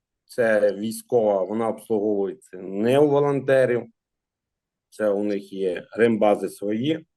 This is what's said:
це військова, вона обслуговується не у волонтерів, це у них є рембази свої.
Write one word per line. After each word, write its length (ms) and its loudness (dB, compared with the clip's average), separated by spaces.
це 440 2
військова, 680 0
вона 260 -4
обслуговується 880 -4
не 420 0
у 100 4
волонтерів, 760 0
це 200 -2
у 140 -2
них 300 -6
є 380 -4
рембази 580 2
свої. 560 -6